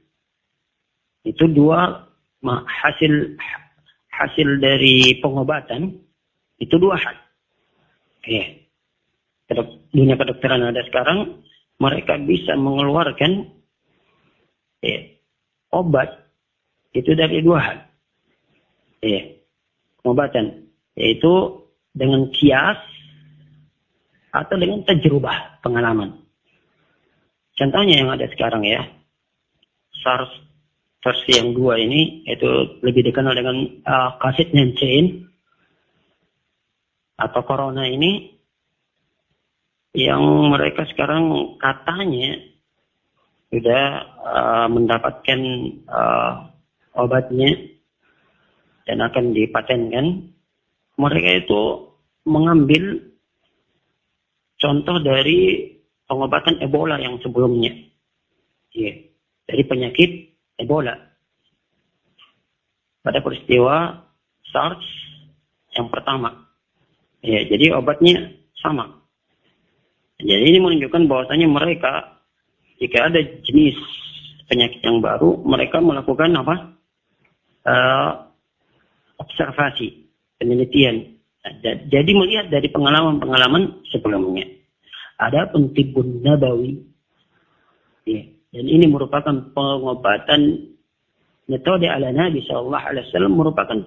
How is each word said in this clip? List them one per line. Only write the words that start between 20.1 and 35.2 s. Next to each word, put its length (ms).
yaitu 640
dengan 400
kias 480
atau 240
dengan 280
tajrubah, 800
pengalaman. 560
Contohnya 440
yang 120
ada 160
sekarang 380
ya, 180
sars 260
versi 400
yang 160
dua 240
ini, 480
yaitu 560
lebih 240
dikenal 260
dengan, 220
eh, 440
covid 320
nineteen 800